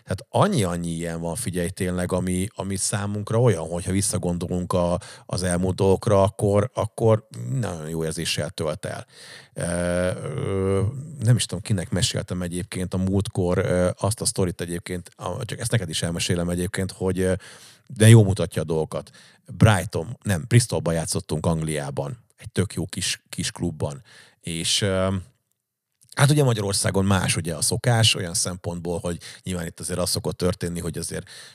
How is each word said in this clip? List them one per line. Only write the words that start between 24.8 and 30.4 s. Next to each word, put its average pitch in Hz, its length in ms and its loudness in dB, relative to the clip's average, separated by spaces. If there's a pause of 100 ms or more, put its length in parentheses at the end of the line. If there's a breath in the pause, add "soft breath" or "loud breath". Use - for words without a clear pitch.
ö, 95 340 2 (1040)
hát 139 140 6
ugye 147 140 4
Magyarországon 98 600 0
más 98 320 2
ugye 82 180 -4
a - 80 -4
szokás, 113 520 4
olyan 87 200 -4
szempontból, 87 640 -4
hogy 87 200 -4 (240 loud breath)
nyilván 90 240 -4
itt - 140 -12
azért 85 180 -4
az 87 120 0
szokott - 260 -2
történni, 87 440 -2